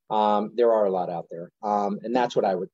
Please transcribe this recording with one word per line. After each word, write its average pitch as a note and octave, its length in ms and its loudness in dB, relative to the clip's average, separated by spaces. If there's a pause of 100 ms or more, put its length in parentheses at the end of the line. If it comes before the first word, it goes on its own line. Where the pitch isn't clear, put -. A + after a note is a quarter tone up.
Um, G#2 480 2
there A#2 160 4
are G#2+ 140 4
a F#2+ 40 2
lot F2+ 200 -2
out E2+ 200 -8
there. E2+ 200 -12 (120)
Um, G#2 400 -2
and A2+ 120 -4
that's B2 200 0
what A#2+ 100 0
I G2 120 0
would, F#2 180 -6